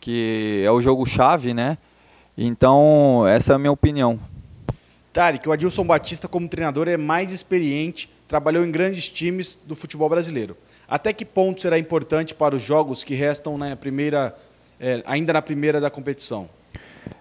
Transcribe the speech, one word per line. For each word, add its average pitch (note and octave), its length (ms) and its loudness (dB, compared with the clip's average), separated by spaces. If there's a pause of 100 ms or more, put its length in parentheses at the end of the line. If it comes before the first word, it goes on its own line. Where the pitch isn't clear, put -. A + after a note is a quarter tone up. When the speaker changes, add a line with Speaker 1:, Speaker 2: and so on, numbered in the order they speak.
Speaker 1:
que A2 640 -2
é G#2 60 4
o A#2+ 100 4
jogo-chave, B2+ 720 2
né? B2 240 -2 (600)
Então, C3 920 6
essa A2+ 260 4
é C3+ 40 6
a - 20 0
minha C#3+ 140 2
opinião. C3+ 460 0 (920)
Speaker 2:
Tarek, D#3+ 340 2
o D#3 60 0
Adilson F3 320 -2
Batista E3 420 0
como E3+ 220 -6
treinador D#3+ 400 -4
é F3 80 0
mais E3 360 -2
experiente, E3 800 -4 (160)
trabalhou D#3 380 0
em E3+ 60 -4
grandes F3+ 360 -2
times F3 600 -6
do D3 100 -12
futebol D#3 320 -4
brasileiro. D#3 480 -4 (320)
Até G#3 240 -2
que G#3+ 140 -10
ponto F#3+ 340 0
será E3 180 2
importante D#3+ 560 -2
para C#3+ 220 0
os A#2+ 60 -4
jogos C#3 420 0
que C#3 100 -8
restam C#3+ 440 -4
na C#3 180 -8
primeira, C#3 580 -2 (460)
é, B2 240 -2
ainda D#3 300 -2
na D#3 80 2
primeira D3 360 0
da C#3+ 120 -2
competição? B2 580 -8 (720)